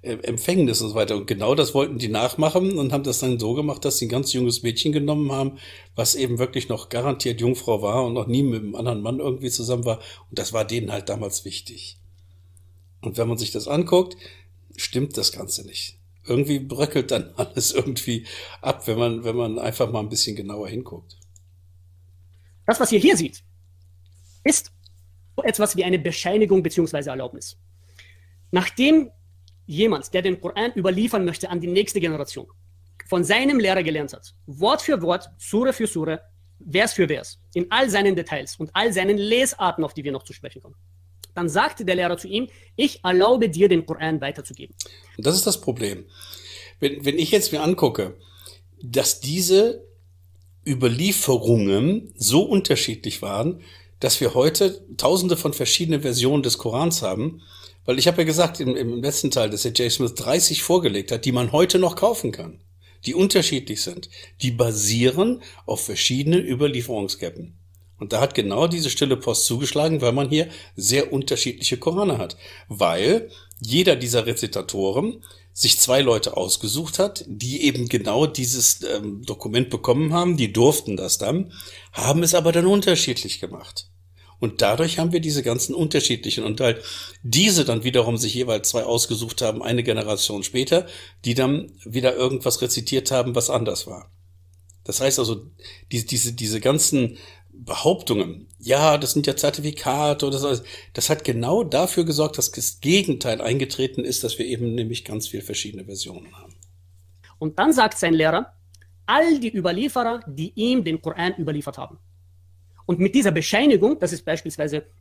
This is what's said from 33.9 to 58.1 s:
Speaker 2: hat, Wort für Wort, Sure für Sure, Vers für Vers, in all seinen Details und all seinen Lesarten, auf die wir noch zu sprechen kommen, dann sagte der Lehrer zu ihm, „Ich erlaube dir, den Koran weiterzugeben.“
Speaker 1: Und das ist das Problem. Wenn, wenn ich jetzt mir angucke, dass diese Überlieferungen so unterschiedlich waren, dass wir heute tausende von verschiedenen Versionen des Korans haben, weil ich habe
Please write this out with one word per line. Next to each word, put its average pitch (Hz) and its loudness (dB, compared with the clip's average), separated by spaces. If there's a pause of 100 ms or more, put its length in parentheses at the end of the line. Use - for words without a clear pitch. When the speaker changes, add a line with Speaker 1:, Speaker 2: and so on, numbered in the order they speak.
Speaker 2:
hat, - -20 (140)
Wort 190 0
für 277 0
Wort, 180 -2
Sure 247 0
für 226 -2
Sure, 160 -4 (480)
Vers 202 2
für 175 2
Vers, - -6 (140)
in 175 -2
all 247 2
seinen 196 2
Details 151 -6
und 156 -8
all 220 0
seinen 190 2
Lesarten, 208 0
auf 147 -6
die 147 -10
wir 139 -4
noch 135 -6
zu - -18
sprechen - -18
kommen, - -20 (600)
dann 170 -2
sagte 214 0
der 185 2
Lehrer 175 0
zu 185 -14
ihm, 220 -4 (260)
„Ich 277 0
erlaube 208 6
dir, 180 4
den 165 2
Koran 160 -2
weiterzugeben.“ - -10 (420)
Speaker 1:
Und 110 -6
das 170 4
ist 190 0
das 202 0
Problem. 110 -4 (720)
Wenn, 143 -2
wenn 147 2
ich 156 0
jetzt 208 4
mir 151 -2
angucke, 143 0 (640)
dass 127 0
diese 185 2 (800)
Überlieferungen 123 2
so 135 4
unterschiedlich 156 0
waren, 117 -4 (380)
dass - 0
wir 120 0
heute 160 2 (100)
tausende 175 2
von 147 -2
verschiedenen 151 0
Versionen 127 2
des 123 0
Korans 143 0
haben, 107 -4 (440)
weil 127 2
ich 156 2
habe 170 4